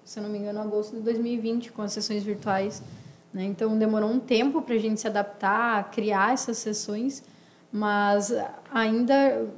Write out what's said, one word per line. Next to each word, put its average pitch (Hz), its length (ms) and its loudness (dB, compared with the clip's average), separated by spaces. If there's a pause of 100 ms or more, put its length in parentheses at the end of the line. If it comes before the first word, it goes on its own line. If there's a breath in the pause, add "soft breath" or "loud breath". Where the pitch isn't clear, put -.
se - 140 -16
eu 208 40 -8
não 208 80 -8
me 208 80 -4
engano, 208 220 -6
agosto 214 360 -4
de 220 60 -8
dois 233 160 0
mil 233 140 0
e 233 60 -2
vinte, 226 340 -2
com 220 100 -8
as 202 100 -4
sessões 208 300 -2
virtuais, 202 600 -2 (520 loud breath)
né? 185 100 -4
Então, 220 340 0
demorou 214 320 2
um 254 100 2
tempo 269 420 2
pra 233 160 0
gente 214 220 0
se - 80 -6
adaptar, 208 840 0
criar 208 440 2
essas 247 240 -2
sessões, 214 640 -4 (500 soft breath)
mas 208 600 2 (400)
ainda, 233 760 4 (100)